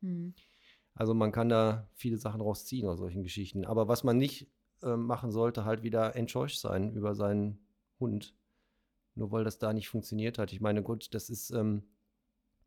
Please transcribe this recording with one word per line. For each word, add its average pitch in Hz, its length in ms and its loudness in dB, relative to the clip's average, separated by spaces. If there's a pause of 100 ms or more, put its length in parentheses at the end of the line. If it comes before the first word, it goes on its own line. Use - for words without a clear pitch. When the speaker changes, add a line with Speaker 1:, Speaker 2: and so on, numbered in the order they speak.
Speaker 1:
Mhm. 175 320 -6 (640)
Speaker 2:
Also 113 180 2
man 110 180 4
kann 113 180 2
da 110 440 4
viele 113 240 -2
Sachen 110 240 -4
rausziehen 107 460 -2
aus 87 120 0
solchen 92 240 -4
Geschichten. 95 420 -4
Aber 110 220 2
was 117 160 2
man 120 140 6
nicht, 139 300 0 (360)
ähm, 117 220 0
machen 120 260 -2
sollte, 113 340 2
halt 110 180 0
wieder 110 340 2
enttäuscht 127 420 -2
sein 98 340 0
über 104 220 -2
seinen 104 440 2 (420)
Hund. 107 340 -2 (800)
Nur 107 160 -4
weil 113 140 2
das 107 140 -4
da 110 120 0
nicht 107 160 -2
funktioniert 110 500 -2
hat. 104 140 -2
Ich 95 100 -10
meine, 104 220 2
gut, 113 300 -6
das 107 160 -6
ist, 117 220 -8
ähm, 107 320 0 (840)